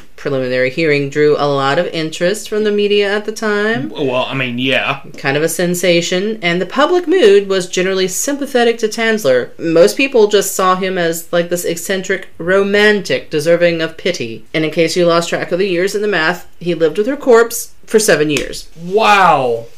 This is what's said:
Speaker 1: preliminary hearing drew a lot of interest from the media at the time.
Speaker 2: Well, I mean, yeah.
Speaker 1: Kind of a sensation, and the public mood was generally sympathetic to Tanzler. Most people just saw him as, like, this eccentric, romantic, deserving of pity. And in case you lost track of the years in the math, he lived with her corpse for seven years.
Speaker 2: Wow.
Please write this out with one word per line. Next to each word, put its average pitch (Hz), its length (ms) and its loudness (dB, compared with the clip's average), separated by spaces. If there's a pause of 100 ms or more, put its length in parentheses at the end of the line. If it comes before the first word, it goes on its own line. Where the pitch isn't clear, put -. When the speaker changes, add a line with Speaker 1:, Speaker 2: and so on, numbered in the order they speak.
(160)
Speaker 1:
preliminary 127 540 -2
hearing 143 400 0
drew 151 280 2
a 143 80 0
lot 139 320 0
of 175 100 2
interest 175 600 -4
from 214 160 -2
the 208 80 0
media 202 420 2
at 208 120 -2
the 220 80 -8
time. 220 560 -2
Speaker 2:
Well, 127 340 -2
I 113 100 -8
mean, 123 240 -4
yeah. 127 440 -2 (160)
Speaker 1:
Kind 139 180 -2
of 151 80 0
a 165 60 0
sensation, 180 920 0
and 175 200 0
the 180 40 -4
public 330 440 0
mood 202 400 4
was 190 200 -2
generally 190 380 -2
sympathetic 240 720 -2
to 220 80 0
Tanzler. 214 720 0
Most 165 380 4
people 254 300 4
just 202 280 0
saw 185 220 2
him 185 200 -4
as, 165 360 -4
like, 175 160 0
this 175 160 -4
eccentric, 185 720 -4
romantic, 196 920 0
deserving 170 520 2
of 160 160 -6
pity. 117 560 -6
And 160 100 0
in 156 80 -2
case 160 240 0
you 180 100 4
lost 170 240 2
track 170 220 -4
of 175 80 0
the 202 80 0
years 185 260 0
in 208 80 -2
the 214 60 -2
math, 175 420 -2 (100)
he 170 140 -2
lived 160 240 0
with 214 100 0
her 277 100 -2
corpse 233 560 2 (120)
for - 140 2
seven 151 320 2
years. - 360 -6 (140)
Speaker 2:
Wow. 170 840 2 (120)